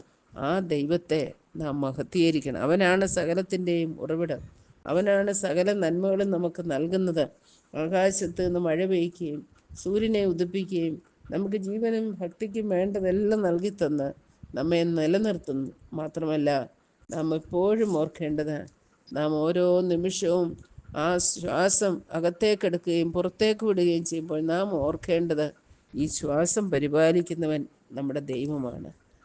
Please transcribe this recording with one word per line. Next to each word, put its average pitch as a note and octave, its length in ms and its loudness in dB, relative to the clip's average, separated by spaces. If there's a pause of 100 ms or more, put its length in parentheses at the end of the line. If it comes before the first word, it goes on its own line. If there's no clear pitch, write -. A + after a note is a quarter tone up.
(340)
ആ C#3+ 180 -2 (160)
ദൈവത്തെ D#3 540 0 (340)
നാം D3+ 260 -4
മഹത്വീകരിക്കണം. C#3 800 0
അവനാണ് F#3 440 4
സകലത്തിൻ്റെയും F3 920 0
ഉറവിടം, D#3+ 420 -2 (440)
അവനാണ് G3 480 2
സകല F3+ 400 0
നന്മകളും F#3+ 580 0
നമുക്ക് F3 340 -2
നൽകുന്നത്. E3 600 0 (480)
ആകാശത്ത് F3+ 680 0
നിന്ന് F3+ 180 0
മഴ E3 260 2
പെയ്യുകയും E3+ 540 -2 (360)
സൂര്യനെ G#3 500 0
ഉദിപ്പിക്കുകയും F3+ 680 -2 (340)
നമുക്ക് G3 280 -2
ജീവനും A3 540 -2
ഭക്തിക്കും G3 580 -6
വേണ്ടതെല്ലാം G3 720 2
നൽകി F3+ 300 0
തന്ന് D3 360 0 (460)
നമ്മെ E3 260 0 (100)
നിലനിർത്തുന്നു. E3 840 0 (220)
മാത്രമല്ല, D#3 560 -2 (600)
നാം D#3+ 260 -2
എപ്പോഴും G3+ 640 2
ഓർക്കേണ്ടത്, D3+ 600 -2 (500)
നാം D3+ 280 -2
ഓരോ E3+ 300 2 (160)
നിമിഷവും F3+ 680 0 (480)
ആ D3+ 120 0 (100)
ശ്വാസം F#3 760 0 (180)
അകത്തേക്കെടുക്കുകയും F3 1000 0
പുറത്തേക്ക് G3 540 0
വിടുകയും F3 380 2
ചെയ്യുമ്പോൾ E3 380 -4
നാം E3+ 320 0
ഓർക്കേണ്ടത്, D#3+ 760 0 (460)
ഈ C#3 140 0
ശ്വാസം D#3+ 600 0
പരിപാലിക്കുന്നവൻ D#3 920 2 (300)
നമ്മുടെ C#3 300 -4
ദൈവമാണ്. C3 680 -4 (360)